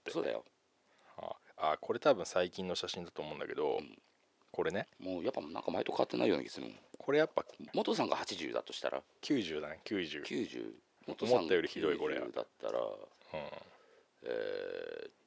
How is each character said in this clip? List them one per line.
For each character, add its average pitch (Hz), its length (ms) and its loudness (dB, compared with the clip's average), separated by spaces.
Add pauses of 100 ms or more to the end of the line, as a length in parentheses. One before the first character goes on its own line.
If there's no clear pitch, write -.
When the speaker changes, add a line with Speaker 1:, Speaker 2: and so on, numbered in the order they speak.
Speaker 1:
て。 - 60 -6
Speaker 2:
そ - 100 -2
う - 40 0
だ - 80 0
よ。 - 120 -4 (760)
Speaker 1:
あ、 - 180 -8 (200)
あ、 76 220 2
こ - 140 -4
れ 117 60 0
多 143 160 6
分 90 100 -4
最 90 260 2
近 95 160 -4
の 87 80 0
写 90 140 -4
真 87 160 -4
だ 82 60 -12
と 82 120 -8
思 76 120 -6
う - 20 -8
ん - 20 -8
だ - 80 -6
け - 80 -6
ど、 71 220 2
Speaker 2:
う - 60 0
ん。 58 160 -12 (520)
Speaker 1:
こ - 120 -2
れ - 80 4
ね。 92 160 0 (120)
Speaker 2:
も 90 220 -4
う 82 40 -4
や 113 60 2
っ - 20 0
ぱ - 100 -2
な 78 180 -4
ん - 20 -10
か - 80 0
前 92 140 2
と - 80 -4
変 - 60 -4
わ 127 80 6
っ - 20 -10
て - 80 -2
な - 80 4
い 120 40 6
よ 87 80 6
う - 20 2
な - 60 -2
気 - 40 -10
す - 100 -10
る - 80 -6
も - 60 -10
ん。 - 60 -18 (180)
Speaker 1:
こ - 160 -2
れ 147 60 6
や 156 80 6
っ - 20 0
ぱ - 160 0 (300)
Speaker 2:
元 226 200 4
さ 127 100 2
ん 92 40 0
が - 80 4
八 - 200 -2
十 71 160 -4
だ 58 100 0
と - 100 -12
し - 80 -8
た 64 80 0
ら？ 65 140 -2 (180)
Speaker 1:
九 139 220 4
十 78 180 -2
だ 73 80 -6
ね、 78 160 -10
九 98 200 0
十。 73 180 -6
Speaker 2:
九 120 240 -2
十。 55 280 -8 (320)
元 104 200 -4
さ 120 80 8
ん - 20 8
Speaker 1:
思 90 100 4
っ - 20 -2
た 92 60 6
よ 85 60 8
り 78 80 0
ひ - 120 -6
ど 80 120 4
い、 71 60 0
こ 78 100 0
れ。 73 80 0
Speaker 2:
九 - 100 -4
十 - 60 -8
だ 58 100 -2
っ - 40 -4 (120)
た 55 140 -2
ら、 60 80 2
Speaker 1:
う 58 40 0
ん。 55 40 -2 (1400)
Speaker 2:
え 50 840 -4
ー - 40 -12
っ - 20 -20 (140)